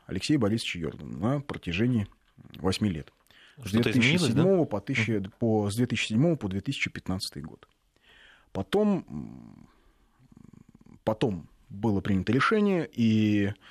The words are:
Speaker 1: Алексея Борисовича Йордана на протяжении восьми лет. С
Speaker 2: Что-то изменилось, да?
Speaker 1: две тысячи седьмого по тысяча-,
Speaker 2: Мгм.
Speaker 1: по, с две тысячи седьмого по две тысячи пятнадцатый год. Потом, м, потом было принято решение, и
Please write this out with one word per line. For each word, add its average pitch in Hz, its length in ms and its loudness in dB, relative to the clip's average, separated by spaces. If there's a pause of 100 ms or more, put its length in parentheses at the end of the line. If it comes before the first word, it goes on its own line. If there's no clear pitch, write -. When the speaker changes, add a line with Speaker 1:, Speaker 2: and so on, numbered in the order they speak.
Speaker 1:
Алексея 147 320 -2
Борисовича 107 400 -2
Йордана 65 400 -8
на 127 220 -2
протяжении 107 640 -2 (480)
восьми 95 340 -2
лет. 78 240 -6 (440)
С 113 120 -14
Speaker 2:
Что-то 113 220 2
изменилось, - 20 0
да? - 0 -
Speaker 1:
две - 100 4
тысячи 143 300 4
седьмого 170 320 4
по 101 160 -2
тысяча-, 113 380 -2
Speaker 2:
Мгм. 95 200 -6
Speaker 1:
по, 107 320 2
с 101 60 -4
две 123 100 2
тысячи 110 220 -2
седьмого 147 280 4
по 104 120 -6
две 95 120 -2
тысячи - 300 -6
пятнадцатый - 520 -8
год. - 260 -18 (840)
Потом, 196 560 0
м, 58 600 -16 (1300)
потом 107 460 -2 (200)
было 101 320 -2
принято 98 320 0
решение, 185 600 0
и 107 600 2 (180)